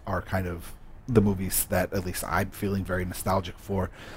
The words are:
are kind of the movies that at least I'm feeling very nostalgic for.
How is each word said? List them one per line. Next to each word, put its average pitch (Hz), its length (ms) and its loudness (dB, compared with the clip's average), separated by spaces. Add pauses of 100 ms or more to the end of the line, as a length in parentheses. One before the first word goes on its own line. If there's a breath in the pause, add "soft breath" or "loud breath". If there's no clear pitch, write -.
are 92 160 0
kind 95 240 0
of 87 260 -6 (360)
the 113 120 8
movies 95 500 4
that 92 220 2
at 92 140 0
least - 200 -4
I'm 87 240 2
feeling 98 340 -2
very 92 200 0
nostalgic 92 540 -2
for. 95 320 0 (260 loud breath)